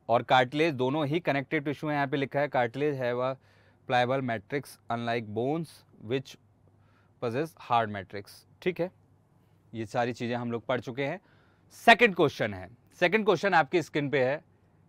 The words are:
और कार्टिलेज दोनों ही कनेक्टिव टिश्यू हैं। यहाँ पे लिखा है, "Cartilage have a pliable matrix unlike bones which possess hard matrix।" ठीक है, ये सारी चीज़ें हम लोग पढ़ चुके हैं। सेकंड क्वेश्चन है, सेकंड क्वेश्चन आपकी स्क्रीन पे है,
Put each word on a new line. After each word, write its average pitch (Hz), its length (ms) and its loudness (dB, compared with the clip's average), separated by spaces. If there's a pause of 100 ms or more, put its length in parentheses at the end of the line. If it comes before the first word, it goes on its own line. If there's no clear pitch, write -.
और 120 140 4
कार्टिलेज 139 520 2
दोनों 131 320 0
ही 151 140 -2
कनेक्टिव 143 420 -2
टिश्यू 151 280 -6
हैं। 147 60 -2
यहाँ 143 120 0
पे 143 80 -2
लिखा 139 240 -2
है, 143 100 0
"Cartilage 131 500 -2
have 123 180 -2
a 127 180 -4 (540)
pliable 127 400 2
matrix 117 480 -6 (140)
unlike 117 460 -4
bones 147 300 -2 (440)
which 135 240 -6 (880)
possess 131 360 -6 (120)
hard 113 220 2
matrix।" 98 360 -12 (320)
ठीक 190 180 -4
है, 185 100 -2 (840)
ये 110 120 -6
सारी 123 260 -2
चीज़ें 120 240 -4
हम 120 160 -6
लोग 117 140 -8
पढ़ 127 140 -2
चुके 131 240 -6
हैं। 160 160 -6 (500)
सेकंड 233 440 6
क्वेश्चन 135 400 2
है, 92 160 -14 (300)
सेकंड 180 240 2
क्वेश्चन 190 300 2
आपकी 165 280 4
स्क्रीन 143 280 -4
पे 135 140 2
है, 143 180 -2 (460)